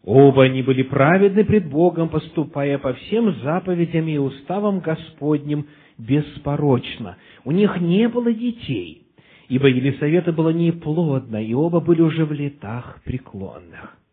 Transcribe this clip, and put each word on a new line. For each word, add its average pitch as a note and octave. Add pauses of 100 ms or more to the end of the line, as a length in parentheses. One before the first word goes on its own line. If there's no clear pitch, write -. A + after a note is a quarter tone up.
Оба C3+
они C3
были C3
праведны F#3
пред G3
Богом, E3
поступая C#3+
по C3+
всем G#3
заповедям E3+
и D3+
уставам F#3
Господним D3 (320)
беспорочно. C3+ (280)
У C3+
них F#3+
не F#3+
было A#3
детей, D3 (420)
ибо B2+
Елисавета D3
была D#3+
неплодна, D#3
и A2+
оба E3
были E3
уже D#3+
в D3+
летах B2
преклонных. F#2+ (160)